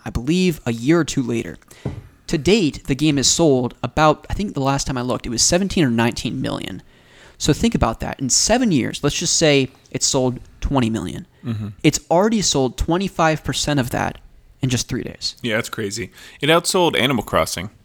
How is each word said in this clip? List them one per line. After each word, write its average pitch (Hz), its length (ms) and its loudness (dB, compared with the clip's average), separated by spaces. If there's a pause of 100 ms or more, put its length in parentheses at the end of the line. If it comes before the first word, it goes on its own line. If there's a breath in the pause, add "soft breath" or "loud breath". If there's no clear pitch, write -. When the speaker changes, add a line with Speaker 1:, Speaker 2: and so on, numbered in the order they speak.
Speaker 1:
I 117 60 -8
believe, 160 560 0
a 123 60 0
year 127 280 2
or 156 40 0
two 135 180 -2
later. 117 340 -4 (720 loud breath)
To - 100 0
date, 170 500 2
the 143 80 -2
game 147 220 2
has 127 120 2
sold 131 540 2
about, 151 460 0
I - 60 -6
think 202 180 -4
the - 80 -4
last 135 260 0
time 135 120 -4
I 120 40 -4
looked, 123 220 -4
it 120 60 -8
was 113 120 -2
seventeen 180 420 2
or 127 60 4
nineteen 117 520 0
million. - 400 -6 (560 soft breath)
So - 160 2
think 233 200 0
about 117 260 0
that. - 200 -8
In 131 80 -2
seven 233 440 2
years, 113 300 0
let's 143 160 0
just - 200 -2
say 143 320 4 (200)
it's - 160 -4
sold 127 320 0 (220)
twenty 123 300 0
million. 113 360 -6 (160)
Speaker 2:
Mm-hmm. 107 260 -6 (140)
Speaker 1:
It's - 180 2 (100)
already 208 320 2
sold 135 340 0
twenty-five 165 640 0
percent 147 380 -2
of 123 100 -2
that - 280 -4 (420)
in 135 80 -2
just 233 180 -2
three 120 160 -6
days. - 380 -8
Speaker 2:
Yeah, 117 140 -4
that's 117 160 -4
crazy. 101 400 -8 (320 loud breath)
It 143 80 2
outsold 170 480 2
Animal 120 260 2
Crossing, 85 460 -2 (140)